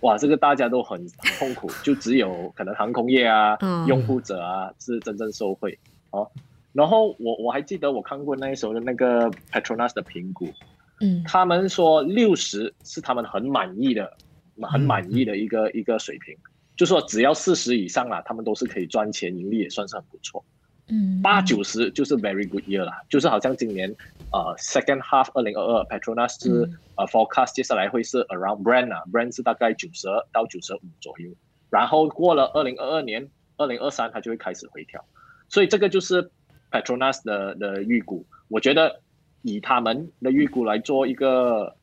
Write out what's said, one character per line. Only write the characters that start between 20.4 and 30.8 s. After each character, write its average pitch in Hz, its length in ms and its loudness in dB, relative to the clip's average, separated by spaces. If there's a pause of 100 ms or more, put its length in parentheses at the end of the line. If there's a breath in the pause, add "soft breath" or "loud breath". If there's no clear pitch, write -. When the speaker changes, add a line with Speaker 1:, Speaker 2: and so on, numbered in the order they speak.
Speaker 2:
嗯， 202 260 0
嗯。 185 60 -2
Speaker 1:
八 196 200 6
九 127 220 2
十 110 280 0
就 143 120 0
是 139 140 2
very 101 280 -2
good 95 200 -6
year 98 180 -2
啦， - 240 -8
就 143 140 4
是 156 80 4
好 110 100 4
像 127 160 0
今 117 180 -4
年， 95 160 -4 (440 loud breath)
呃， 87 240 -2
second 139 420 -2
half 131 340 2
二 131 80 0
零 107 140 -2
二 107 60 -2
二 110 240 2
，Petronas 117 580 -4
是， 120 220 2
Speaker 2:
嗯。 170 120 -10 (200)
Speaker 1:
呃， 98 100 0
forecast 117 460 2
接 131 100 -2
下 - 100 0
来 101 140 2
会 113 160 -2
是 123 220 -2
around 98 360 -4
Brent 117 320 4
啊， 82 160 -8
Brent 117 240 0
是 - 80 -12
大 120 120 0
概 113 200 0
九 - 200 -10
十 - 160 -10
二 104 120 0 (120)
到 - 140 2
九 - 120 -12
十 92 140 -12
五 - 80 -10 (180)